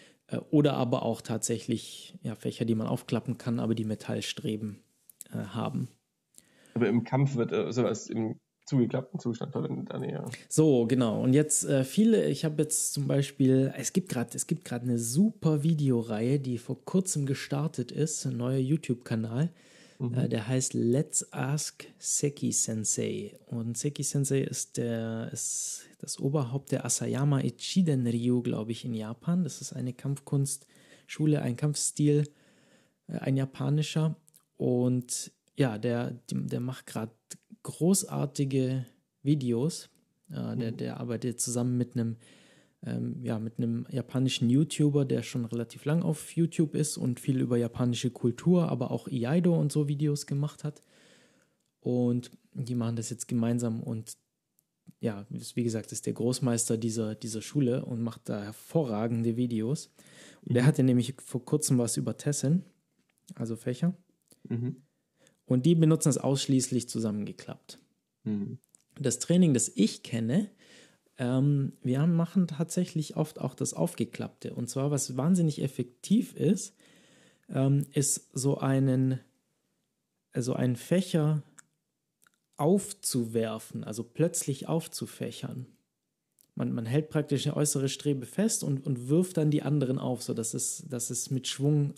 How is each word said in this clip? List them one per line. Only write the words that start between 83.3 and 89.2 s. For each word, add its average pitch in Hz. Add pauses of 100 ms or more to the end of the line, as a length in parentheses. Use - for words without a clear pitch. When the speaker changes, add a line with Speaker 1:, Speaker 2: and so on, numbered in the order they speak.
Speaker 1:
also 110
plötzlich 156
aufzufächern. 127 (880)
Man, 123
man 120
hält 147
praktisch 143
eine 143
äußere 143
Strebe 135
fest -
und, 139
und 123
wirft 185